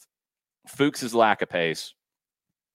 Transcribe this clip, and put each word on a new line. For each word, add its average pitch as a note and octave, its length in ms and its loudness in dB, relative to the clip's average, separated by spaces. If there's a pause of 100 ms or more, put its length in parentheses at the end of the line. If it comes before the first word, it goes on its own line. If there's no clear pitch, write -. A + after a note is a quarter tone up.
(680)
Fuchs' C3+ 440 -2
lack A2 300 4
of F#2+ 60 -6
pace, E2+ 460 -4 (800)